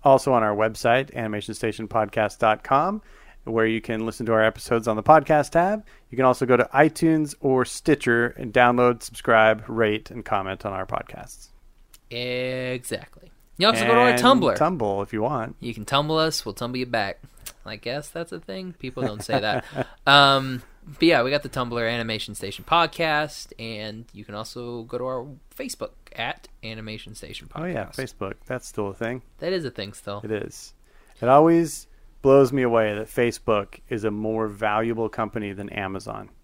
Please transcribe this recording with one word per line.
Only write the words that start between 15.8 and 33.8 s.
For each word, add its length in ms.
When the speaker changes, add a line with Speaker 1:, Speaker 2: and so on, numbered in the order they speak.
Speaker 2:
tumble 340
us, 260
we'll 100
tumble 240
you 80
back. 340
I 120
guess 320
that's 240
a 80
thing. 380
People 260
don't 180
say 180
that. 300
Speaker 1:
<laughs> 40
Speaker 2:
Um, 580
but 200
yeah, 180
we 80
got 140
the 40
Tumblr, 320
Animation 420
Station 340
Podcast, 880
and 560
you 120
can 100
also 480
go 160
to 60
our 220
Facebook 340
at 320
Animation 500
Station 320
Podcast. 160
Speaker 1:
Oh 40
yeah, 200
Facebook. 480
That's 200
still 220
a 60
thing. 280
Speaker 2:
That 140
is 120
a 60
thing 220
still. 320
Speaker 1:
It 80
is. 420
It 80
always 580
blows 320
me 100
away 340
that 100
Facebook 720